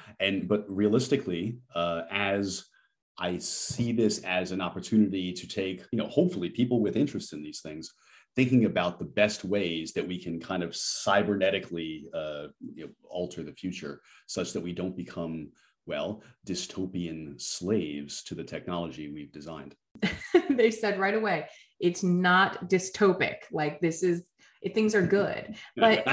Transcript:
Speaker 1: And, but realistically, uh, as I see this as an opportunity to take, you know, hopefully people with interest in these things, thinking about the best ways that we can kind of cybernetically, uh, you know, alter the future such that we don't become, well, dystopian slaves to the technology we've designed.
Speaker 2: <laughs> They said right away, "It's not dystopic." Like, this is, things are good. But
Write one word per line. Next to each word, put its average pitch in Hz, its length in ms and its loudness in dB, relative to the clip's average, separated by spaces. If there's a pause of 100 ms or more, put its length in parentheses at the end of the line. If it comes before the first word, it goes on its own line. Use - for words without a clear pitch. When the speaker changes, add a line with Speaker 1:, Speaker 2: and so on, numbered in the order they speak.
(200)
Speaker 1:
And, 95 280 0
but 104 220 2
realistically, 104 880 2 (160)
uh, 85 380 0
as 98 540 -2 (520)
I 90 200 -2
see - 560 -2
this 110 320 4
as 92 260 -2
an 92 100 -2
opportunity 92 720 2
to - 140 -10
take, 95 340 -4 (100)
you 117 60 -2
know, - 100 -2
hopefully 123 420 2
people 120 320 2
with 101 160 0
interest 135 360 -2
in 76 80 -8
these 76 200 -12
things, 80 300 -12 (440)
thinking 127 300 6
about 90 340 0
the 85 60 -6
best 104 380 2
ways 87 500 -2
that 85 140 -2
we 90 120 -4
can 87 200 -6
kind 90 220 -4
of 85 100 -4
cybernetically, 95 1300 0 (100)
uh, 76 360 -6 (260)
you 78 100 -14
know, - 60 -14 (180)
alter 87 340 -6
the 76 100 -12
future 76 480 -8 (260)
such 90 260 -4
that 90 80 -4
we 87 120 -6
don't 92 240 -6
become, 82 520 -8 (380)
well, 85 340 -6 (260)
dystopian 85 920 -6
slaves 78 840 -4
to - 120 -10
the 82 80 -8
technology 78 680 -6
we've 73 200 -12
designed. 73 440 -14 (280)
Speaker 2:
<laughs> 190 100 0 (360)
They 240 220 4
said 202 280 -2
right 196 140 2
away, 208 340 0 (320)
"It's 175 240 2
not 180 680 4
dystopic." 185 680 2 (140)
Like, 151 280 -2
this 165 240 0
is, 175 240 2 (460)
things 214 200 4
are 196 120 6
good. 196 500 2 (200)
But 220 380 6